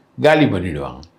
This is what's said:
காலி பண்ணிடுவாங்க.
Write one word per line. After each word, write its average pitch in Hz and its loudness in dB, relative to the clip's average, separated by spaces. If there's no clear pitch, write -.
காலி 151 4
பண்ணிடுவாங்க. 78 -6